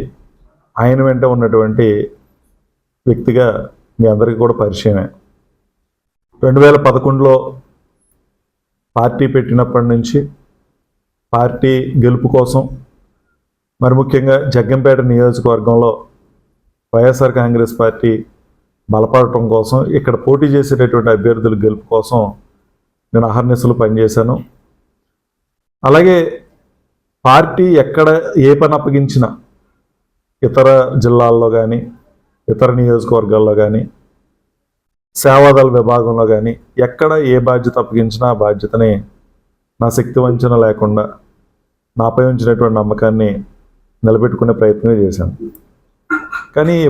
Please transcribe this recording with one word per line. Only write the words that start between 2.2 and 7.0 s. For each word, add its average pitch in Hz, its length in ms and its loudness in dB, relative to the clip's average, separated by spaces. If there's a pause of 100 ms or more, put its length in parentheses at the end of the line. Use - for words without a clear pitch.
వ్యక్తిగా 120 360 0 (540)
మీ 113 140 4
అందరికీ 110 280 -2
కూడా 117 200 0
పరిచయమే. 101 440 -2 (1400)
రెండు 131 180 4
వేల 147 120 6 (120)
పదకొండులో 131 480 2 (1600)